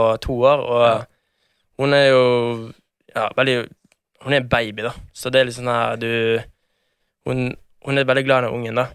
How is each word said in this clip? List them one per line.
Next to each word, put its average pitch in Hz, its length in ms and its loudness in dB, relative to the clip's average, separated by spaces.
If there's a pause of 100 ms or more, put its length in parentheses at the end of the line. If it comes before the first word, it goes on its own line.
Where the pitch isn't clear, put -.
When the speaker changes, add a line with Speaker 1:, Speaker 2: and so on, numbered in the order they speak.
(200)
Speaker 1:
to 127 220 -6
år, 139 240 4
og 120 200 2
Speaker 2:
Ja. 113 120 4 (800)
Speaker 1:
hun 139 160 2
er 139 140 6
jo, 127 140 6 (920)
ja, 110 140 -2 (100)
veldig, 131 180 2 (640)
hun 135 140 -2
er 135 80 2
en 123 80 -10
baby, 107 320 -2
da. 120 120 -6 (200)
Så - 160 -10
det 131 120 4
er 123 80 -2
litt 117 80 -12
sånn 123 120 -6
her, 117 280 -2
du, 117 140 -4 (1120)
hun, 127 180 -4 (400)
hun 139 140 -2
er 135 80 2
veldig 135 200 0
glad 131 180 2
i - 40 -2
den 120 60 -6
ungen, 117 240 -6
da. 127 160 0